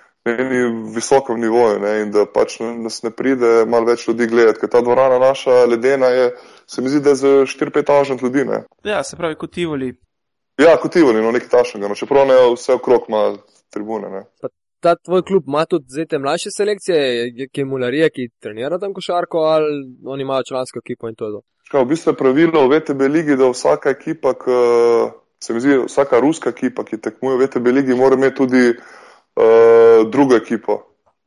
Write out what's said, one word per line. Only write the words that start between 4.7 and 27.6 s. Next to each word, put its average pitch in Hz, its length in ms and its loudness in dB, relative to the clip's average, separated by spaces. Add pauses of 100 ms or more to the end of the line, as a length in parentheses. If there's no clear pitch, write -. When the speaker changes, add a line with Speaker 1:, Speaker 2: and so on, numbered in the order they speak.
Speaker 1:
dvorana 127 360 2
naša 131 460 2
ledena 127 460 0
je, 123 200 2 (340)
se - 180 -10
mi 131 80 -4
zdi, 147 100 0
da 139 120 2
je 139 60 4
za 139 160 2 (120)
štiri, 147 260 -6
pet 147 160 -2
tažant 139 340 0
ljudi, 131 220 -2
ne. 110 220 -6 (160)
Speaker 2:
Ja, 202 200 -4
se - 140 -12
pravi, 160 200 -6
kot 165 160 -14
Tivoli. 143 420 -6 (680)
Speaker 1:
Ja, 156 160 6
kot - 180 -2
Tivoli, 139 240 4
no, 113 140 0
nekaj 120 180 -4
takšnega, 113 380 0
no, 101 80 -8
čeprav 139 340 2
ne, 131 60 6 (140)
vse 123 240 -2
okrog 123 340 2
ima 107 160 0 (420)
tribune, 104 420 -10
ne. 98 120 -12 (160)
Speaker 3:
Pa - 160 -14 (320)
ta 170 100 2
tvoj 175 300 -4
klub 190 220 -2
ima 143 180 -2
tudi 160 240 -4
zdaj 143 180 -10
te 151 140 -6
mlajše 160 320 -6
selekcije, 202 460 -2
je, 123 340 -2
je, 123 160 -12
ki - 140 -8
je 135 40 -4
mularija, 135 420 -2
ki 127 280 -8
trenira 120 420 -8
tam 196 160 -8
košarko, 175 540 -4
ali 156 240 0 (320)
oni 135 180 -10
imajo 135 240 -4
člansko 127 320 -8
ekipo 120 320 -12
in 113 60 -12
to 117 100 -10
je 107 60 -8
to? 104 100 -12 (220)
Speaker 1:
Škaj, 139 180 0
v 120 80 0
bistvu 160 220 -2
je 139 60 -2
pravilo 151 440 2
v 127 80 4
V 156 120 2
T 151 120 -4
B 135 140 0
ligi, 147 280 0
da 131 120 2
vsaka 147 420 -2
ekipa, 139 460 -4
ki, 127 240 -2 (800)
se - 140 -10
mi 117 80 -6
zdi, 135 220 2
vsaka 139 380 0
ruska 135 320 0
ekipa, 120 320 -6
ki 110 180 -12
tekmuje 131 320 -6
v 123 80 2
V 135 80 0
T 131 100 -4
B 123 120 2